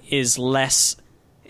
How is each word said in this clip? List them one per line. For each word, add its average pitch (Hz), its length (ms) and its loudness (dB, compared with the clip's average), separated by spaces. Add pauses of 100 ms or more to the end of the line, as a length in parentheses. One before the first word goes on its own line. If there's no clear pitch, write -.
(100)
is 131 280 0
less 131 580 0 (540)